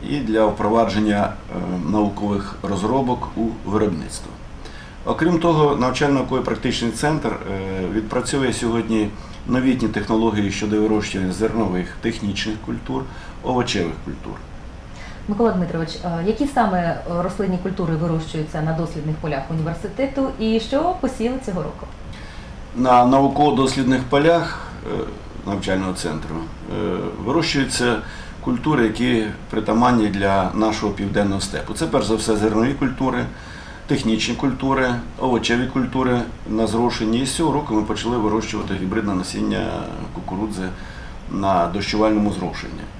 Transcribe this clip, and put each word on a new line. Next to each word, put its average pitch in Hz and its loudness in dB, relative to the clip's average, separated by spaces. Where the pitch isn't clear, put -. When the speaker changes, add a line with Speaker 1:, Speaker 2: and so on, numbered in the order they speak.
Speaker 1:
і 147 0
для 110 4
впровадження, 104 2
е, 92 -8
наукових 101 0
розробок 117 0
у 110 -2
виробництво. 101 -2
Окрім 160 2
того, 156 4
навчально-науково-практичний 123 0
центр, 147 0
е, 98 -6
відпрацьовує 117 0
сьогодні 110 0
новітні 123 2
технології 104 2
щодо 107 0
вирощування 107 0
зернових, 98 0
технічних 110 -2
культур, 131 -6
овочевих 104 0
культур. 53 -8
Speaker 2:
Микола 208 4
Дмитрович, 170 -2
е, 170 -2
які 226 0
саме, 202 2
е, 170 -2
рослинні 185 0
культури 180 -2
вирощуються 160 -2
на 160 0
дослідних 156 -2
полях 143 -2
університету 202 -2
і 220 2
що 311 0
посіяли 254 -2
цього 175 -2
року? - -8
Speaker 1:
На 123 8
науково-дослідних 135 6
полях, 160 4
е, 101 -4
навчального 95 0
центру, 78 -4
е, 92 -4
вирощуються 131 2
культури, 127 2
які 113 2
притаманні 110 4
для 98 2
нашого 107 2
південного 98 0
степу. - -4
Це, 160 -2
перш 123 2
за 110 4
все, 107 2
зернові 110 4
культури, 127 0
технічні 113 2
культури, 131 2
овочеві 120 2
культури 123 2
на 110 2
зрошенні. 113 2
І 139 0
з - -4
цього 160 2
року 143 -2
ми 107 4
почали 113 -2
вирощувати 104 0
гібридне 101 0
насіння 101 -2
кукурудзи 95 -4
на 95 2
дощувальному 104 2
зрошенні. 90 -6